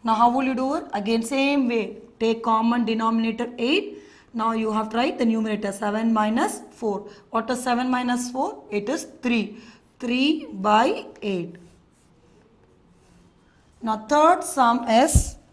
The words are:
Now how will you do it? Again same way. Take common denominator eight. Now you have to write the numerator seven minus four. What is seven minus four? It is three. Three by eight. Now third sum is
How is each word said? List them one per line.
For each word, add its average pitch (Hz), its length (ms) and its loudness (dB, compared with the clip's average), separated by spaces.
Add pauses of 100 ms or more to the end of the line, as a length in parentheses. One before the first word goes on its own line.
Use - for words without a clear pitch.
Now 226 100 2
how 233 160 6
will 262 140 0
you 262 100 0
do 262 200 -2
it? - 180 -4
Again 226 300 0
same 269 460 2
way. 220 300 -2 (220)
Take 226 220 0
common 233 420 2
denominator 226 720 0
eight. 285 400 0 (360)
Now 226 180 -2
you 220 200 -2
have 214 180 -2
to 226 60 -4
write 262 220 0
the 254 60 2
numerator 214 480 0
seven 220 400 -2
minus 226 480 0 (100)
four. 208 380 -6 (220)
What 226 200 -2
is 247 120 -2
seven 254 280 0
minus 247 400 -2
four? 320 400 -6
It 202 180 -4
is 302 180 -4 (160)
three. 233 360 -2 (400)
Three 262 540 0
by 214 540 2 (160)
eight. 175 320 -6 (2250)
Now 220 180 -2 (100)
third 311 340 6
sum 247 460 2
is 240 480 4 (160)